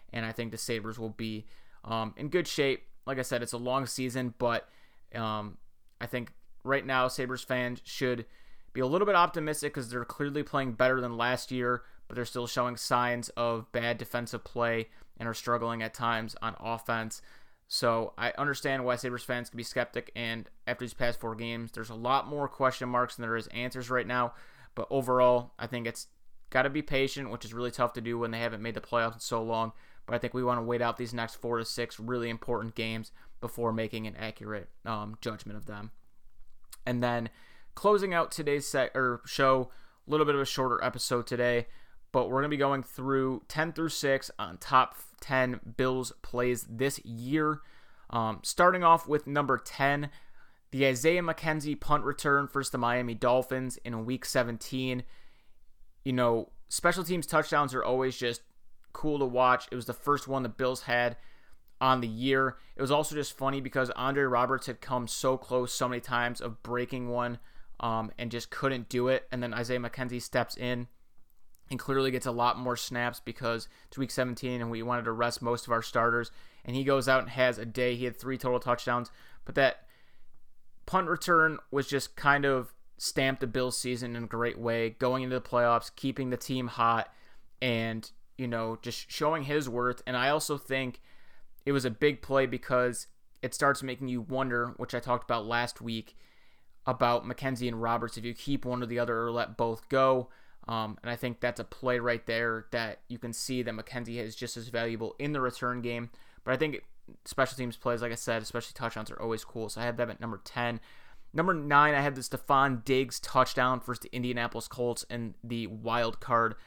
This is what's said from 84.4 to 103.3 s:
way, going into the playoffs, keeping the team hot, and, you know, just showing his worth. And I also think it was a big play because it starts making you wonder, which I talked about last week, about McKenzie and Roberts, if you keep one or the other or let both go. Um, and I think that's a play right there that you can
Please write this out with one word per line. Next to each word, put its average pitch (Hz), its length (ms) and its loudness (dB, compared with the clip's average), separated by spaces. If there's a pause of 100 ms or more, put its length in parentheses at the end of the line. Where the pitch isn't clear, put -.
way, 117 320 0
going 127 320 2
into 127 120 -2
the 123 140 -2
playoffs, 120 460 4
keeping 135 360 -2
the 123 60 0
team 127 320 -4
hot, 117 440 2 (480)
and, 113 500 0 (260)
you 127 100 -4
know, 113 360 -2
just - 280 -8
showing 151 340 0
his 143 240 0
worth. 120 380 0
And 127 100 -2
I 127 120 4
also 147 300 2
think 131 420 -4 (640)
it 139 80 2
was 135 120 4
a 127 60 0
big 135 320 2
play 135 240 4
because 123 600 0 (360)
it 123 120 -4
starts 139 280 4
making 131 260 -4
you 123 120 -2
wonder, 123 560 0
which - 180 -6
I 120 60 -2
talked 123 240 0
about 113 220 -2
last 120 340 0
week, 113 360 -8 (720)
about 120 380 4
McKenzie 123 440 -4
and 117 120 -4
Roberts, 117 360 0
if 110 80 -8
you 120 100 -6
keep 139 300 -2
one 123 180 -2
or 120 40 -2
the 117 120 -2
other 117 260 0
or 117 60 -2
let 117 260 -2
both 117 320 -2
go. 131 420 4 (380)
Um, 110 340 -2
and 120 80 -6
I 117 60 -2
think 120 240 -4
that's 120 200 0
a 104 40 -8
play 123 340 0
right 120 280 0
there 113 440 0
that 117 380 -2
you 120 100 -10
can 117 140 -6